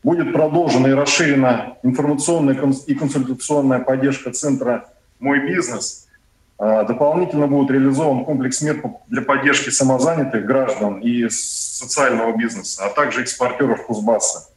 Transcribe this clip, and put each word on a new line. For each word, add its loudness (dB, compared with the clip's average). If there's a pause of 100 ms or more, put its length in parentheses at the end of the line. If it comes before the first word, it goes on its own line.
Будет 0
продолжена 2
и 4
расширена 2
информационная 2
конс-, -2
и 0
консультационная 0
поддержка -2
центра -2 (320)
"Мой 0
бизнес". -6 (520)
Э, 2
дополнительно 0
будет 2
реализован 2
комплекс -2
мер -2
по, -10
для -2
поддержки 0
самозанятых 0
граждан 0
и 0
с-, -8
социального 0
бизнеса, -4
а -2
также -2
экспортёров -2
Кузбасса. -2